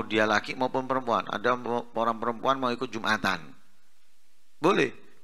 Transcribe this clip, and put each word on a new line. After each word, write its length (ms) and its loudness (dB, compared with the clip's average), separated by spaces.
dia 240 4
laki 240 2
maupun 320 0
perempuan. 400 2
Ada 320 2
mo-, 400 -2
orang 240 2
perempuan 400 2
mau 80 2
ikut 160 -2
Jumatan, 560 0
boleh, 320 6